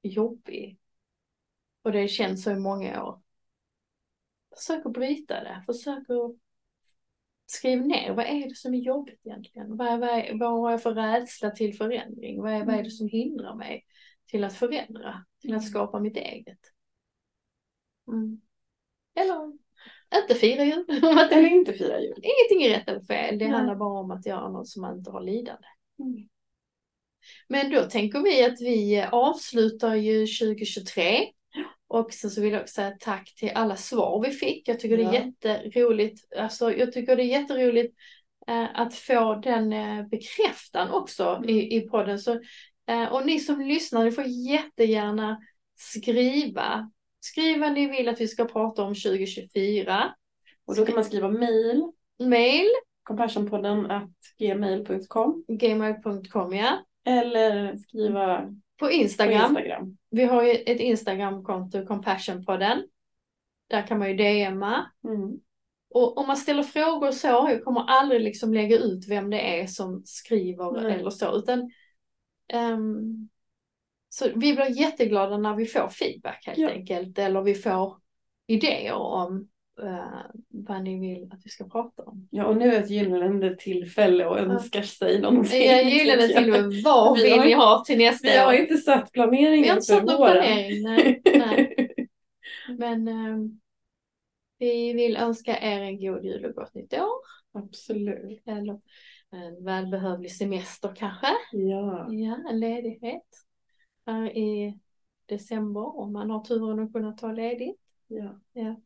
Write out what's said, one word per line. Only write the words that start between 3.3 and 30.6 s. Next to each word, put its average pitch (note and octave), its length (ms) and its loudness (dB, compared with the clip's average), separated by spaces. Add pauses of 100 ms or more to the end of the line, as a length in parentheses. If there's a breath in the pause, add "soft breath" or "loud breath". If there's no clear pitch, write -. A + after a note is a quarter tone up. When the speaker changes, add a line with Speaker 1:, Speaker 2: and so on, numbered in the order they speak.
Speaker 1:
Försök D#4 300 -8
att A3+ 60 -8
bryta C4 420 -6
det. - 320 -12
Försök C4+ 320 -8 (120)
att A#3+ 260 -4 (1080)
skriva B3+ 380 -2
ner. C#4 300 -2
Vad A3+ 120 -2
är C#4+ 220 -6
det C4+ 60 -16
som B3+ 200 -8
är B3+ 40 -2
jobbigt C4 480 -6
egentligen? G#3+ 500 -16
Vad A#3+ 120 -4
är, A#3 100 -2
vad A#3+ 100 -2
är, A3+ 300 -4
vad A#3 120 -2
har A#3 200 -2
jag A#3 120 -2
för A#3 120 -2
rädsla A3 560 -4
till G#3 260 -6
förändring? - 680 -8
Vad G#3+ 100 -6
är, G#3+ 120 -4
vad G#3+ 40 -2
är B3 40 0
det G#3+ 60 0
Speaker 2:
Mm. A3 120 -8
Speaker 1:
som G#3+ 180 -8
hindrar A3+ 460 -6
mig - 300 -14 (460 soft breath)
till G3+ 140 -4
att G3 100 -8
förändra? A3+ 720 -8 (160)
Till - 140 -10
att A3 60 -4
Speaker 2:
Mm. G#3+ 100 -10
Speaker 1:
skapa G3+ 300 -6
mitt G#3+ 160 -6
eget? - 420 -12 (1500)
Mm. A3 320 -6 (760)
Eller D#4+ 380 -2 (680 soft breath)
inte B3 120 2
fira C4 300 4
jul. D#4 240 0
<laughs> D#4+ 440 6
Speaker 2:
Eller D#4+ 160 10
inte F4 240 6
fira F#3+ 280 -4
jul. - 220 -6
Speaker 1:
Ingenting A#4 440 6
är G#3+ 120 4
rätt - 100 -6
eller - 120 -6
fel. - 380 -4
Det G#3+ 60 -2
Speaker 2:
Nej. A3 100 0
Speaker 1:
handlar G#3 220 0
bara G3+ 240 -6
om F#3+ 100 -10
att F#3 160 -12
göra G3 220 -8
något F#3+ 200 -12
som - 140 -16
man F#3 160 -10
inte F#3 120 -14
har F#3+ 100 -12
lidande. G#3 460 -10 (320)
Speaker 2:
Mm. B3 300 -10 (1200 soft breath)
Speaker 1:
Men C#4 220 -2
då C#4 120 4
tänker G#3+ 400 -2
vi D4 220 4
att B3 160 0
vi G#3 420 0 (100)
avslutar A3+ 840 0
ju A3 320 2
tjugotjugotre. G#3+ 760 -4 (500)